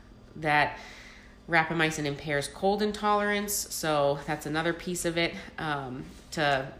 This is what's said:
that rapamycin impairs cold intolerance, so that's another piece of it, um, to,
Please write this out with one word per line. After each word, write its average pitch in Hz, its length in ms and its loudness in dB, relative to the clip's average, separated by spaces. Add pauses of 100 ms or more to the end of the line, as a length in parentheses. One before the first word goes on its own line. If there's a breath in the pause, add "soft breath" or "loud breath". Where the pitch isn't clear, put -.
(360 loud breath)
that 151 420 2 (680 loud breath)
rapamycin 160 560 2
impairs 143 440 -2
cold 202 340 0
intolerance, 208 720 2 (160)
so 147 560 2
that's 156 180 -4
another 160 300 0
piece 175 320 -4
of 165 100 0
it, 170 160 0 (260 loud breath)
um, 139 460 -4 (280)
to, 139 480 2